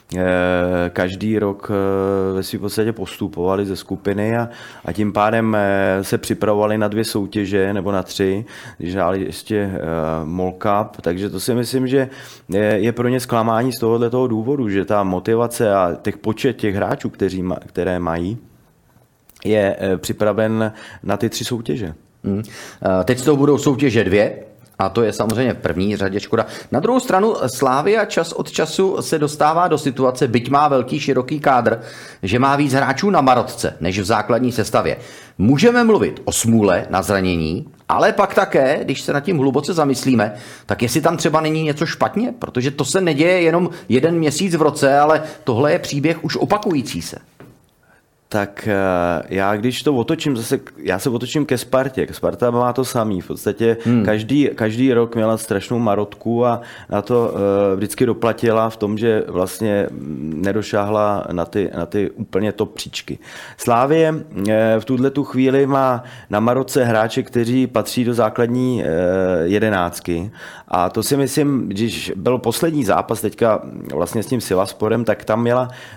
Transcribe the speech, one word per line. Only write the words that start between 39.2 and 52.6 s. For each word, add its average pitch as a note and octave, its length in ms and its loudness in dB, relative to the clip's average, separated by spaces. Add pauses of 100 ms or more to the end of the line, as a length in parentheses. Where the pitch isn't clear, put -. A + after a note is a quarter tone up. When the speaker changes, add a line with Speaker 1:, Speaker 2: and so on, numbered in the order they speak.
Speaker 2:
hluboce C#3 360 0
zamyslíme, B2+ 600 2 (320)
tak - 160 -2
jestli B2 200 0
tam E3 160 2
třeba D#3+ 240 2
není D#3 220 0
něco D3+ 220 0
špatně, A3+ 540 -2
protože B2 320 -2
to C#3 140 -2
se G3 160 0
neděje E3+ 400 2
jenom E3+ 280 2 (200)
jeden D3 260 4
měsíc E3 400 0
v D#3 60 2
roce, C#3+ 380 4
ale D3+ 220 4 (220)
tohle C3 280 2
je F3 80 2
příběh D3+ 440 -2
už - 140 -4
opakující E3+ 640 -2
se. - 160 -12 (1160)
Speaker 1:
Tak, G2+ 400 -4
eh, F2+ 580 2
já G2 260 0
když A#2+ 280 -2
to D3+ 120 2
otočím C#3+ 420 -2
zase A2+ 200 -2
k-, - 200 -10
já F#2 220 -2
se C#3+ 100 -2
otočím A2+ 360 -2
ke B2+ 120 0
Spartě. C3 540 0
Sparta F#2 400 0
má A#2+ 220 2